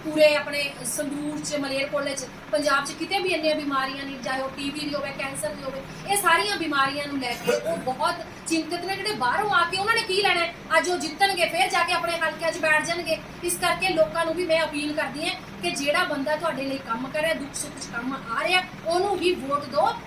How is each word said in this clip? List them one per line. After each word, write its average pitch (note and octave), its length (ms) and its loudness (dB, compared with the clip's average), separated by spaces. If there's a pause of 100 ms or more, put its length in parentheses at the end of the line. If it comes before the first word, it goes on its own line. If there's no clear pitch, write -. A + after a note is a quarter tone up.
ਪੂਰੇ D4+ 320 6
ਆਪਣੇ C#4+ 280 -2 (220)
ਸੰਗਰੂਰ D4 540 -4
'ਚ, - 160 -6
ਮਲੇਰਕੋਟਲੇ C#4 600 -2
'ਚ, C4 100 -6 (260)
ਪੰਜਾਬ D4 340 2
'ਚ - 60 -8
ਕਿਤੇ F#4 280 -2
ਵੀ F#4 100 0
ਇੰਨੀਆਂ D#4 260 2
ਬਿਮਾਰੀਆਂ C#4 500 -2
ਨਹੀਂ, C#4 180 -8
ਚਾਹੇ C4 180 -2
ਉਹ C4+ 140 -4
ਟੀ C#4 140 -4
ਬੀ D4+ 100 -6
ਦੀ D4 140 -4
ਹੋਵੇ, C#4+ 240 -2
ਕੈਂਸਰ C#4+ 380 -4
ਦੀ C#4 80 -10
ਹੋਵੇ, C4+ 180 -6 (280)
ਇਹ G4+ 80 4
ਸਾਰੀਆਂ G4 400 4
ਬਿਮਾਰੀਆਂ C#4+ 500 0
ਨੂੰ C#4 120 -2
ਲੈ A#3+ 140 -4 (120)
ਕੇ A#3+ 80 2
ਉਹ - 320 0
ਬਹੁਤ D4 400 0 (220)
ਚਿੰਤਤ E4 380 -2
ਨੇ। F#4+ 100 -2
ਜਿਹੜੇ G4+ 180 -4
ਬਾਹਰੋਂ F4 380 0
ਆ F4 180 6
ਕੇ F#4 80 -2
ਉਹਨਾਂ G#4 180 2
ਨੇ A4+ 60 2
ਕੀ G4+ 200 2
ਲੈਣਾ F4+ 180 4
ਹੈ? E4+ 140 0 (240)
ਅੱਜ E4 120 4
ਉਹ F4+ 80 2
ਜਿੱਤਣਗੇ, F4 480 2
ਫਿਰ E4+ 240 2
ਜਾ F#4 140 4
ਕੇ F4 100 0
ਆਪਣੇ E4+ 240 0
ਹਲਕਿਆਂ D#4+ 340 0
'ਚ D#4+ 60 -4
ਬੈਠ D#4 300 2
ਜਾਣਗੇ। E4 300 0 (260)
ਇਸ F4 180 0
ਕਰਕੇ F4 280 2
ਲੋਕਾਂ D#4+ 360 4
ਨੂੰ D#4+ 100 0
ਵੀ F4 100 0
ਮੈਂ D#4+ 180 4
ਅਪੀਲ D4 320 -2
ਕਰਦੀ D4 320 -2
ਹਾਂ F#4 80 -2 (260)
ਕਿ F4 100 0
ਜਿਹੜਾ D4 320 2
ਬੰਦਾ D4+ 320 0
ਤੁਹਾਡੇ D4+ 280 -2
ਲਈ C4+ 140 -2 (100)
ਕੰਮ B3+ 200 -2
ਕਰ D4+ 140 -2
ਰਿਹਾ, - 120 2
ਦੁੱਖ - 220 -6
ਸੁੱਖ - 240 -8
'ਚ - 120 -10
ਕੰਮ B3+ 220 -4
ਆ - 300 -4
ਰਿਹਾ, F4+ 180 4 (240)
ਉਹਨੂੰ F#4 340 2
ਹੀ F4 160 2
ਵੋਟ C#5 300 -2
ਦਿਓ D#4+ 220 2 (200)